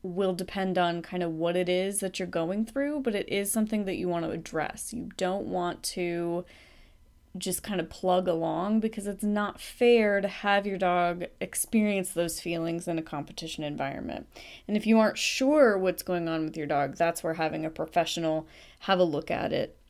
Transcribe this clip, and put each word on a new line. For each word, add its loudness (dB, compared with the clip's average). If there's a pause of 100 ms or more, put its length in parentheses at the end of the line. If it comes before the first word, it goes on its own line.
will 0
depend -2
on 2
kind -4
of -2
what 0
it 2
is 0
that -6
you're -4
going -2
through, -2
but -2
it -2
is -2
something 0
that -2
you -2
want -2
to -4
address. -6
You -8
don't -2
want -4
to -2 (920)
just -4
kind -4
of -4
plug 2
along 0
because -2
it's -4
not 0
fair 4
to 0
have 2
your -2
dog 2 (160)
experience 0
those -2
feelings -4
in -2
a -4
competition -8
environment. -6 (400)
And 2
if 0
you 8
aren't 4
sure 4
what's 0
going -2
on 0
with -6
your -4
dog, 0
that's 2
where 0
having -2
a -4
professional 0 (340)
have 2
a 8
look -2
at -2
it -2 (140)